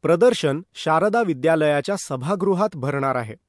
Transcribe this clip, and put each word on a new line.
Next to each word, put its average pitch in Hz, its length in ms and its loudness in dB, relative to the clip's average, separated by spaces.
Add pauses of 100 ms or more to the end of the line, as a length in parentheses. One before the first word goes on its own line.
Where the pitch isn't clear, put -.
प्रदर्शन 170 600 2 (120)
शारदा 196 480 0
विद्यालयाच्या 156 720 0
सभागृहात 185 800 -2
भरणार 135 400 -2
आहे. 113 200 -4 (140)